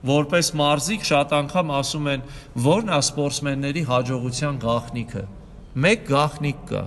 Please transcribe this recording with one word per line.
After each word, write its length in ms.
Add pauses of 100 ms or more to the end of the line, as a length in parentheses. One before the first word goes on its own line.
Որպես 460
մարզիկ 500
շատ 300
անգամ 400
ասում 340
են, 140 (320)
"Ո՞րն 400
է 80
սպորտսմենների 880
հաջողության 760
գաղտնիքը"։ 600 (600)
Մեկ 220
գաղտնիք 640
կա։ 180